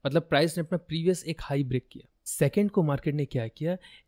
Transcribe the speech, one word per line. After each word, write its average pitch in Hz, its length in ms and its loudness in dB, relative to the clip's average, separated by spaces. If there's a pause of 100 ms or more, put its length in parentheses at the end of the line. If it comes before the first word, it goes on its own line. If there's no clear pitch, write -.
मतलब 156 240 2
प्राइस 156 280 2
ने 170 40 0
अपना 170 160 -2
प्रीवियस 165 460 -2
एक - 180 -6
हाई 143 220 0
ब्रेक 127 280 -4
किया। - 160 -20 (180)
सेकेंड 202 440 2
को 190 120 2
मार्केट 143 320 0
ने 147 120 0
क्या 117 220 -4
किया, 165 280 -4 (320)